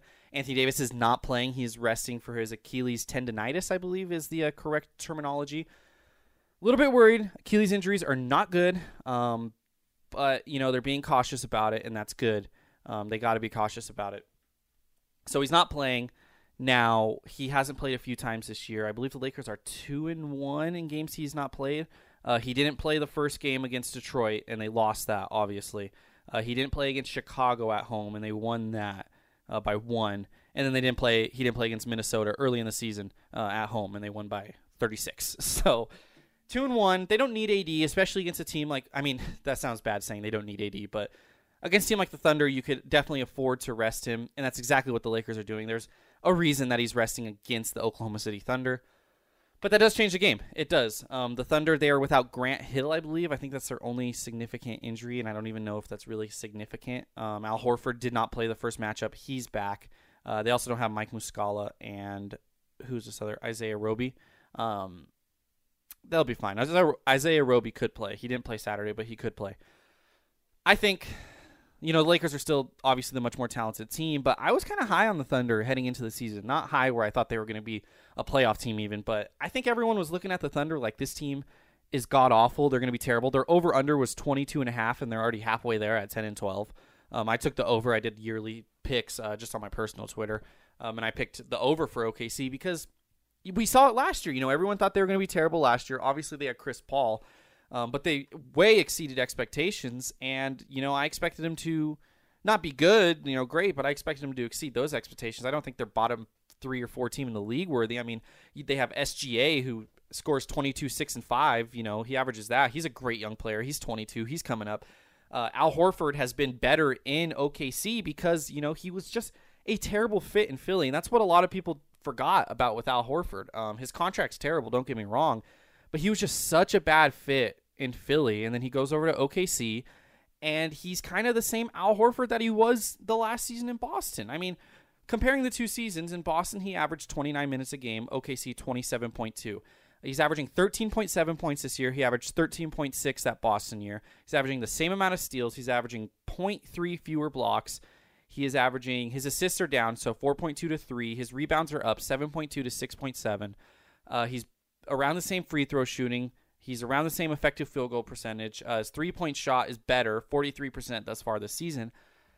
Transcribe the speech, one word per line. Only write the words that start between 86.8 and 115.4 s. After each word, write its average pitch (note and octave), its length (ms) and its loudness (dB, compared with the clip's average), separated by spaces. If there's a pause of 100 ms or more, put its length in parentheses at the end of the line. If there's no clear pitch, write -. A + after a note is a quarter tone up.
Um, A2 200 -2
I A#2 80 4
took - 180 -2
the C3 80 0
over. A#2 300 4
I A2 60 2
did G#2+ 180 -4
yearly A2 460 -8 (180)
picks, - 360 -2
uh, G#2+ 180 -6
just A2+ 180 -10
on A2 80 -8
my G#2 80 -12
personal G#2+ 360 -6
Twitter, G#2+ 360 -6 (380)
um, A2+ 180 -8
and A2+ 60 -4
I A2 60 0
picked - 380 -8
the A#2+ 100 -4
over D3+ 280 2
for A#2+ 180 -4
O A2+ 80 -2
K A#2 160 -8
C C3 220 -6
because D#3+ 380 -6 (680)
we A3+ 100 2
saw C4 240 10
it A3+ 60 4
last C#4+ 320 0
year. D3+ 80 -2
You C3 80 0
know, C3 80 2
everyone F#3+ 260 2
thought G3 160 2
they G3 80 2
were G3 60 6
gonna F#3+ 120 2
be F#3+ 80 2
terrible E3 340 2
last B2 280 4
year. C3 140 -4
Obviously, C#3+ 340 0
they C#3+ 80 -6
had B2 140 -4
Chris - 240 -8
Paul, B2 420 0 (480)
um, A#2+ 180 -4
but C#3+ 140 -4
they C#3+ 240 0 (260)
way G#3 240 8
exceeded C#3+ 400 0
expectations, B2+ 1000 -4
and, C3 480 -6
you C3 140 -6
know, C#3 100 0
I C#3+ 120 0
expected D#3+ 400 -4
him E3 120 -4
to D3+ 420 -2 (440)
not G#3 200 2
be D#3 100 -6
good, E3+ 520 6
you C#3 100 -2
know, C3 100 0
great, D#3+ 320 0
but C#3 100 -2
I C#3+ 40 2
expected C#3+ 340 -6
him C3+ 80 -6
to B2+ 120 -4
exceed B2 300 -8
those C#3 180 0
expectations. A#2+ 540 -8
I C3 40 0
don't C#3+ 140 -2
think C3 120 -12
they're A2+ 100 -4
bottom A2+ 400 0 (340)
three C3 220 -6
or A#2 60 -6
four B2 200 -4
team C3+ 200 -6
in A2+ 60 -6
the G#2 60 -2
league B2 280 -2
worthy. A#2+ 300 0
I A#2+ 40 -4
mean, A#2 200 -8 (340)
y-, D3 100 -12
they C#3 100 0
have C3 180 0
S C#3+ 200 -2
G A#2+ 240 -2
A, C#3+ 220 4
who A#2 260 -6 (240)
scores - 360 -2
twenty-two, C#3 420 -4
six, - 260 -6
and A#2 100 -10
five. A#2+ 500 2
You A#2 80 -6
know, A2 200 -4
he B2+ 140 -6
averages A#2 320 -2
that. C3 240 4
He's D#3+ 120 -4
a D#3+ 60 -4
great A#2 300 -4
young G#2+ 160 -8
player. A2 260 -4
He's C#3+ 160 -6
twenty-two. A2+ 460 -6
He's D3 180 -6
coming A2 260 -6
up. G#2 160 -6 (460)
Uh, A#2 240 -4